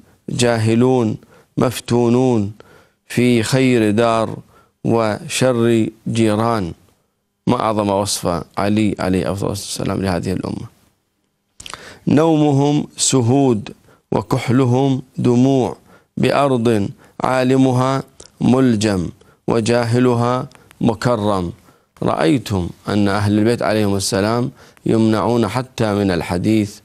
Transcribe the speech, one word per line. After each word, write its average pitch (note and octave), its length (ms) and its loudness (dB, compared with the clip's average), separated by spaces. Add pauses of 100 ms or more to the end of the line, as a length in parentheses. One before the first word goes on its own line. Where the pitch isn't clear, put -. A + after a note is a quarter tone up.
(300)
جاهلون، A#2 880 0 (400)
مفتونون، A#2+ 920 0 (560)
في B2 360 2
خير B2 480 2
دار A2+ 460 0 (460)
وشر A#2 1040 0 (180)
جيران. A2 680 0 (720)
ما A#2+ 120 2
أعظم G#2+ 300 -2
وصف G2 540 -2 (140)
علي G#2 420 0
عليه F2+ 320 -2
أفضل G2 200 -6
الصلاة - 0 -
والسلام G2 500 -6
لهذه F#2 320 -4
الأمة. - 340 -8 (1400)
نومهم D3 800 2 (100)
سهود، B2+ 760 2 (380)
وكحلهم C3 920 0 (160)
دموع، B2 600 2 (400)
بأرض A#2+ 720 0 (340)
عالمها C3 800 2 (380)
ملجم، A2 680 2 (380)
وجاهلها A#2+ 1000 0 (340)
مكرم. G#2 720 0 (500)
رأيتم G#2+ 680 0 (200)
أن G2+ 180 0
أهل G2+ 320 0
البيت A2 220 0
عليهم G2+ 340 0
السلام G#2+ 560 -2 (340)
يمنعون A2 640 2
حتى A#2 460 -4
من G2+ 180 0
الحديث، G2 720 -2